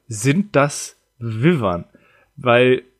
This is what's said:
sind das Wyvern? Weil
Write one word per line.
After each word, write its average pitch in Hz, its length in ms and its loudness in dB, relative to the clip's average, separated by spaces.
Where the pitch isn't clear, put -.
sind 135 480 -2
das - 400 -2
Wyvern? 113 680 -2
Weil 123 460 2